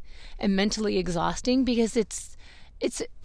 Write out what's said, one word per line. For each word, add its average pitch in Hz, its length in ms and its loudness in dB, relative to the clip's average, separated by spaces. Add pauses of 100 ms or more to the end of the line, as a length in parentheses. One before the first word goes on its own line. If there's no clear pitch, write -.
(400)
and 196 160 4
mentally 208 420 2
exhausting 175 640 2
because 233 340 4
it's, - 400 -2 (420)
it's, - 220 -2
it - 100 -8 (140)